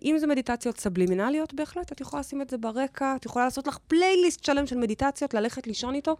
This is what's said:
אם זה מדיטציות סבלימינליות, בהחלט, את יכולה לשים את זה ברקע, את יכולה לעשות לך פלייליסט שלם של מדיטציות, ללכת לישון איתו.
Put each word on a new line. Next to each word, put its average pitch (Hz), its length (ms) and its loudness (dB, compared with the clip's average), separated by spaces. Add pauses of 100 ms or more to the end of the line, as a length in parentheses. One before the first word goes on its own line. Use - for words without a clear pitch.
אם 311 140 4
זה 311 80 0
מדיטציות 247 520 -2
סבלימינליות, 196 760 0
בהחלט, 302 380 -6
את - 80 -12
יכולה 285 200 -6
לשים 277 220 -6
את 269 80 -10
זה 254 80 -4
ברקע, 262 580 -2
את 262 100 -8
יכולה 247 180 0
לעשות 254 220 -2
לך 285 120 -4
פלייליסט 359 680 4
שלם 285 220 2
של 254 120 -4
מדיטציות, 262 560 0
ללכת 233 320 -2
לישון 240 280 -4
איתו. 311 240 0